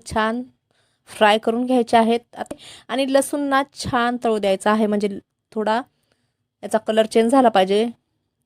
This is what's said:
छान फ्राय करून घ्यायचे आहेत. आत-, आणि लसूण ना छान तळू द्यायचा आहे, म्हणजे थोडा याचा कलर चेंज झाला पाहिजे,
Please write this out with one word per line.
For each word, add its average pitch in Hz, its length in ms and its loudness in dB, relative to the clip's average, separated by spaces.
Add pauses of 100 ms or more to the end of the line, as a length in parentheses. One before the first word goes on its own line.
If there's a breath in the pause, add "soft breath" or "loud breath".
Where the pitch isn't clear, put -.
छान 226 360 -4 (680)
फ्राय 214 280 4
करून 226 280 -4
घ्यायचे 247 300 0
आहेत. 226 240 2 (140)
आत-, - 200 -12 (340 loud breath)
आणि 269 200 -4
लसूण 277 320 0
ना 277 220 -2 (120)
छान 247 500 -4
तळू 226 140 0
द्यायचा 196 340 -2
आहे, 214 140 0
म्हणजे 208 220 -2 (440)
थोडा 220 280 -4 (840)
याचा 202 160 -2
कलर 220 280 0
चेंज 226 260 2
झाला 262 160 6
पाहिजे, 202 380 2 (600)